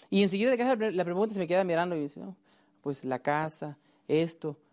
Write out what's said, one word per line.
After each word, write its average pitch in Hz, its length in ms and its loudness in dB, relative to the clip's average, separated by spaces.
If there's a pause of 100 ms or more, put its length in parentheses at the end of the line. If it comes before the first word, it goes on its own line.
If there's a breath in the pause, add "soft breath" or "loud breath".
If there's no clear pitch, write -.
y 196 140 4
enseguida 202 280 2
de 254 60 2
que 233 60 0
hace 254 140 2
la, 214 140 0
la 180 140 0
pregunta 196 300 0
se 196 60 -4
me 170 60 0
queda 180 180 2
mirando 175 300 0
y 156 60 -2
dice, 143 200 -8
"No, 190 160 -14 (440 soft breath)
pues 143 240 -8
la 127 140 -2
casa, 151 580 -2 (320 soft breath)
esto, 160 480 0 (160)